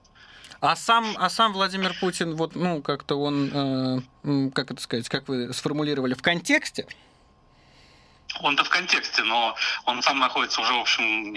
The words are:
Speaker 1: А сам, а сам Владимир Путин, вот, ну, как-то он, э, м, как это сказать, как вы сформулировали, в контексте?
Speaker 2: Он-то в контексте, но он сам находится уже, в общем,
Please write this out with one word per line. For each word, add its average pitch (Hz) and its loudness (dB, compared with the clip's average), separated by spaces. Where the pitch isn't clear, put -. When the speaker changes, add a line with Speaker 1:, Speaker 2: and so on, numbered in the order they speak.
Speaker 1:
А 151 2
сам, 226 2
а 180 2
сам 220 2
Владимир 190 0
Путин, 175 -2
вот, 160 -2
ну, 165 0
как-то 143 -2
он, 143 0
э, 131 0
м, 139 2
как - -2
это 131 -8
сказать, - -4
как 139 -4
вы 127 -2
сформулировали, 147 0
в - -6
контексте? 175 0
Speaker 2:
Он-то 143 2
в - -6
контексте, - 0
но 113 0
он 123 0
сам 139 2
находится 123 0
уже, 123 2
в 120 2
общем, 107 0